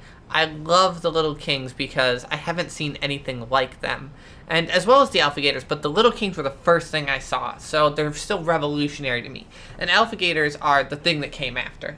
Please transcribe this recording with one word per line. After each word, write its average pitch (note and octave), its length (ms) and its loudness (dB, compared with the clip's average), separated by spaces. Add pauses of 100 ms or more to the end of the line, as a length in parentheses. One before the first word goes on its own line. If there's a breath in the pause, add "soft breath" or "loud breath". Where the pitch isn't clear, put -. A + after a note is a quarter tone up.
(300 loud breath)
I D#3 140 2
love E3 580 2
the E3+ 80 0
Little D#3 240 0
Kings C3+ 380 -6
because B2+ 580 -2
I D3+ 60 -4
haven't E3 340 -4
seen D3 320 -6
anything C3+ 480 -6
like C3 300 0
them. C3+ 320 -6 (380 loud breath)
And E3 200 0
as F3 160 2
well C4 160 8
as C4 80 0
the F#3 100 2
Alpha D3 220 2
Gators, C3+ 220 0
but D3 180 -4
the D3 80 -2
Little A3 220 6
Kings G3+ 260 -4
were D#3 40 -4
the C#3 80 -2
first E3 400 0
thing D3 200 -4
I C3+ 80 -2
saw, B2 400 -6
so D3+ 320 2
they're D3+ 240 -2
still F#3+ 280 -4
revolutionary D3 800 0
to - 60 -14
me. - 180 -14 (320 loud breath)
And F3 120 -2
Alpha G#3+ 260 4
Gators D#3+ 400 0
are C#3+ 280 4
the C#3 120 -8
thing D3+ 240 0
that C3+ 120 -6
came B2+ 260 -6
after, - 400 -8